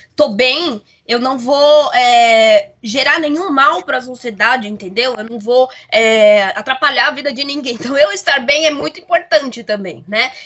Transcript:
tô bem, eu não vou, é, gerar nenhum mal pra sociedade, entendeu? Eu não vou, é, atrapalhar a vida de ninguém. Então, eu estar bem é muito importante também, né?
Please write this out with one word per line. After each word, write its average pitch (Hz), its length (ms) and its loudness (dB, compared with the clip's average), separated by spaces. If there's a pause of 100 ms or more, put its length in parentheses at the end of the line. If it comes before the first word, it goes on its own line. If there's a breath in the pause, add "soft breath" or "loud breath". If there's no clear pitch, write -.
(160 loud breath)
tô 294 140 2
bem, 254 500 -2 (280 soft breath)
eu 233 100 -2
não 262 220 -2
vou, 285 520 4
é, 226 840 4 (100)
gerar 269 360 -2
nenhum 320 300 -4
mal 294 320 2
pra 262 180 -6
sociedade, 233 680 -4
entendeu? 208 500 -6
Eu 214 60 -10
não 226 160 -10
vou, 247 280 2 (240 loud breath)
é, 214 580 4
atrapalhar 262 580 -2
a 294 40 0
vida 269 220 -6
de 262 100 -8
ninguém. 277 300 -6
Então, 240 240 -4
eu 302 140 4
estar 330 300 -2
bem 294 260 0
é - 20 4
muito 302 300 -6
importante 302 640 -2
também, 180 440 -8
né? 220 240 -4 (140 loud breath)